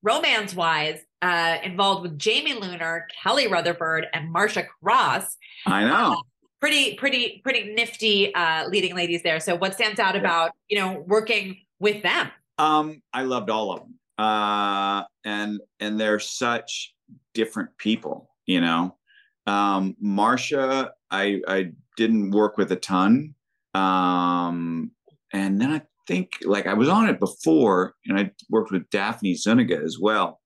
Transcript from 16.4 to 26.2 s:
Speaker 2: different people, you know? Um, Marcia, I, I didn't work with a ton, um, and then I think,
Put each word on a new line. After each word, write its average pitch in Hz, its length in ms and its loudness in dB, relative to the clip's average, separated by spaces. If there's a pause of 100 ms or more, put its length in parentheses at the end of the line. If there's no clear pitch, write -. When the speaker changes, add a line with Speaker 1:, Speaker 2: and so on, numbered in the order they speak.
Speaker 2:
different - 440 -4
people, - 520 -4 (160)
you 87 160 0
know? 85 360 0 (500)
Um, 98 520 0
Marcia, 127 920 0 (200)
I, 98 360 -2
I 95 240 -2 (260)
didn't 110 340 2
work 104 260 2
with 95 140 0
a 90 40 2
ton, 107 600 2 (400)
um, 87 1160 0 (420)
and 98 260 0
then 269 120 2
I 151 100 -2 (260)
think, 185 240 -4 (120)